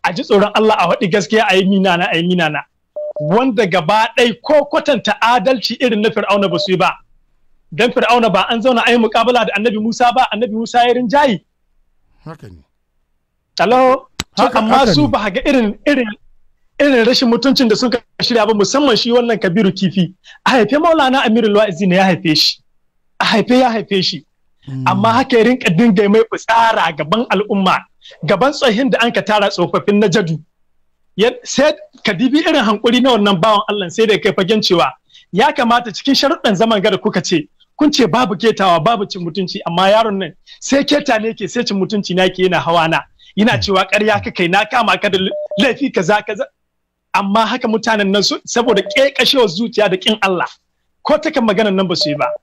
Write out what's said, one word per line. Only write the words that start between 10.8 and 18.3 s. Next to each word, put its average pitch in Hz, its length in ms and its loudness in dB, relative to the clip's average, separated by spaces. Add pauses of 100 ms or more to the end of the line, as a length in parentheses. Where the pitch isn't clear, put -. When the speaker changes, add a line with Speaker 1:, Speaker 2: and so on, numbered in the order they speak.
Speaker 1:
ya 240 80 2
rinjayi. 247 460 0 (840)
Speaker 2:
Haka 151 240 -20
ne. 82 140 -20 (960)
Speaker 1:
Hello? 254 500 2 (280)
To, 202 60 2
Speaker 2:
Haka, 254 160 0
Speaker 1:
amma 220 200 0
Speaker 2:
haka 240 160 2
Speaker 1:
su 294 80 2
Speaker 2:
ne. 285 60 2
Speaker 1:
ba 214 220 -2
ga 220 120 -4
irin, 247 440 0
irin, 277 200 0 (720)
irin 262 280 2
rashin 247 260 2
mutuncin 254 360 2
da 214 60 2
suka 220 280 -2 (200)
shirya 220 240 0